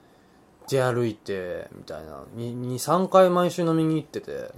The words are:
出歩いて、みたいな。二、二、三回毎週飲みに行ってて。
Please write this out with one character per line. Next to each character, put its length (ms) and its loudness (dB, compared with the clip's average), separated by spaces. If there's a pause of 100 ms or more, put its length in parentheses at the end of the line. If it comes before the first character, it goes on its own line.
(680)
出 160 2
歩 200 2
い 120 -2
て、 560 -8
み 100 -18
た 180 -12
い 60 -14
な。 160 -16 (140)
二、 180 -8
二、 240 -6
三 300 2
回 200 8
毎 220 2
週 140 -2
飲 120 2
み 60 2
に 140 2
行 80 -4
っ 20 -20
て 140 -8
て。 380 -10